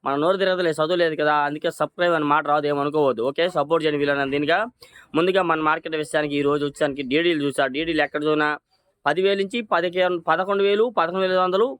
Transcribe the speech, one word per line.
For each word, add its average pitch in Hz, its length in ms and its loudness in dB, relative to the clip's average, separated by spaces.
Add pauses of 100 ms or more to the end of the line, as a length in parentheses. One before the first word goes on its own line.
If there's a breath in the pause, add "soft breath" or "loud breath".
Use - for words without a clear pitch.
మన 135 180 -2
నోరు 185 200 2
తిరగదులే, 180 360 0
చదువు 165 240 0
లేదు 160 200 0
కదా, 151 120 2 (140)
అందుకే 151 320 -4
సబ్స్క్రైబ్ 170 380 0
అని 151 160 -2
మాట 151 180 2
రాదు, 147 200 0
ఏమనుకోవద్దు. 143 580 0
ఓకే, 165 160 -2 (120)
సపోర్ట్ 151 280 0
చేయండి 147 160 0
వీళ్ళని 139 340 0
దీనిగా. 147 240 0 (580 loud breath)
ముందుగా 185 320 2
మన 160 100 2 (100)
మార్కెట్ 160 340 -4
విషయానికి, 151 360 -2
ఈ - 100 0
రోజు 143 200 0
వచ్చానికి 143 420 -2
డీడీలు 160 340 2
చూసా. 139 200 0 (100)
డీడీలు 160 320 -2
ఎక్కడ 151 220 -6
చూసినా 151 200 2 (560)
పది 156 220 0
వేల 196 160 2
నుంచి 240 160 -4 (140)
పదిహేను, 180 440 0 (140)
పదకొండు 196 360 0
వేలు, 208 180 2 (120)
పదకొండు 180 280 0
వేల 185 100 0
ఐదు 185 100 4
వందలు 190 200 2 (140)